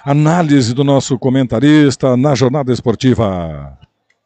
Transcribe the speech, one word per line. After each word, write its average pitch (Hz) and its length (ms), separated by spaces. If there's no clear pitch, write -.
análise 143 720
do 139 100
nosso 139 340
comentarista 135 1000
na 139 180
jornada 127 380
esportiva. 92 960